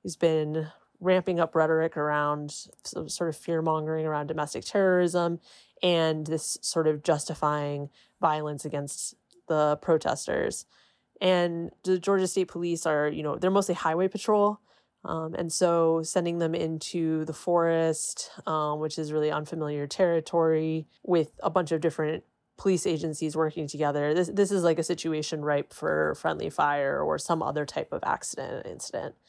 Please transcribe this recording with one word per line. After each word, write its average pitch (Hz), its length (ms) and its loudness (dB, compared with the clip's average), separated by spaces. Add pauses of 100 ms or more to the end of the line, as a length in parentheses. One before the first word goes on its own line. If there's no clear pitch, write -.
who's 170 140 -8
been 156 500 2 (320)
ramping 180 400 2
up 165 160 0
rhetoric 160 420 2
around 147 680 -2 (160)
some - 260 -8
sort 170 200 -4
of 156 80 -4
fear-mongering 160 680 -2
around 151 220 -2
domestic 151 380 -6
terrorism 180 760 2 (420)
and 160 460 2
this 151 360 -2
sort 160 260 0
of 151 160 0
justifying 147 840 -2 (320)
violence 151 440 0
against 143 500 -6 (320)
the 151 300 4
protesters. - 880 0 (540)
And 175 500 2 (140)
the 185 160 2
Georgia 190 260 2
State 180 220 0
Police 170 360 -4
are, 151 220 2
you 151 160 -2
know, 147 140 -2
they're 185 140 2
mostly 190 240 2
highway 175 340 0
patrol. 208 500 2 (460)
Um, 160 300 -6
and 165 180 -4
so 165 500 4
sending 170 360 -2
them 160 160 0
into 160 720 -2
the 160 80 -8
forest, 165 960 0 (140)
um, 151 340 -2
which 151 180 -4
is 151 140 -4
really 151 180 0
unfamiliar 151 560 -4
territory, 160 1000 2 (160)
with 165 400 2
a - 60 2
bunch 160 200 0
of 160 100 0
different 156 440 -2 (320)
police 185 300 2
agencies 156 500 -2
working 156 300 0
together. 147 480 0
This, 175 180 2
this 196 180 4
is, 190 140 2
like, 160 140 4
a 170 40 -2
situation 160 600 -2
ripe 147 320 0
for 156 400 0
friendly 156 340 -4
fire 147 540 0
or 151 160 0
some 160 240 -2
other 147 240 -2
type - 260 -6
of - 100 -6
accident, - 640 -6
incident. - 480 -10 (140)